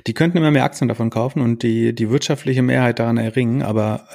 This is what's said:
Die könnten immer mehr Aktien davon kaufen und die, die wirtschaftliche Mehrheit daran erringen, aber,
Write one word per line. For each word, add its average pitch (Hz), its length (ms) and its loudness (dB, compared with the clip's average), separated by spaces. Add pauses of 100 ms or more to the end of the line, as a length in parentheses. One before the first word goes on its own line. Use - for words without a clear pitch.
Die 113 60 -2
könnten 170 240 2
immer 156 120 4
mehr 139 140 4
Aktien 139 240 -2
davon 113 240 -2
kaufen 127 300 -2
und 117 200 0
die, 113 320 0
die 113 160 -2
wirtschaftliche 135 540 0
Mehrheit 127 340 2
daran 117 200 0
erringen, 117 440 0
aber, 107 520 -2